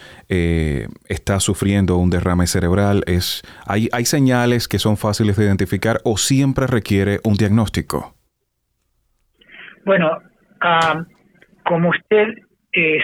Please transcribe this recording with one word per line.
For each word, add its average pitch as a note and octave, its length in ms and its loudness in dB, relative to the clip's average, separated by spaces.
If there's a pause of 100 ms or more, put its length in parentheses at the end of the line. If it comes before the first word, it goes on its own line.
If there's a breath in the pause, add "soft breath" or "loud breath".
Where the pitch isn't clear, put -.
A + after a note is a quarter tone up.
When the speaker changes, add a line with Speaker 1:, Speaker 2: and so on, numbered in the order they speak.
(280 loud breath)
Speaker 1:
eh, E2 580 0 (220)
está G2 320 -2
sufriendo G2 580 0
un F2+ 100 2
derrame F2+ 380 0
cerebral? G2 600 0
Es, - 360 -4 (240 loud breath)
¿hay, G#2 260 -2
hay A#2+ 140 -2
señales B2 600 2
que G2+ 120 -2
son G#2+ 180 0
fáciles G#2 400 0
de G#2+ 80 2
identificar G2+ 600 0
o A2+ 120 0
siempre C3+ 500 0
requiere G2+ 580 0
un A2 100 2
diagnóstico? G#2 840 -2 (1700 loud breath)
Speaker 2:
Bueno, F3+ 340 0 (440)
ah, E3 420 0 (600)
como E3+ 260 0
usted, G#3+ 380 0 (440)
eh, D#3 320 0